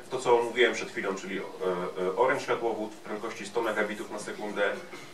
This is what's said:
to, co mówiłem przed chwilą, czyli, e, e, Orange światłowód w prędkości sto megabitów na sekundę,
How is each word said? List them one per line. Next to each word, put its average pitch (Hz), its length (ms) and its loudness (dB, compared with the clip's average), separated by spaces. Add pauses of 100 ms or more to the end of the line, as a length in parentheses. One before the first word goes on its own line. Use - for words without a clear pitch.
(100)
to, - 80 -2
co 120 240 6
mówiłem 113 320 4
przed - 160 -6
chwilą, 98 240 -2
czyli, 95 240 -4
e, - 40 -4
e, 92 760 -2
Orange 123 260 4
światłowód 113 500 0
w - 40 -14
prędkości 107 500 -8
sto 117 160 0
megabitów 104 480 -2
na 107 80 -6
sekundę, 104 440 -4 (500)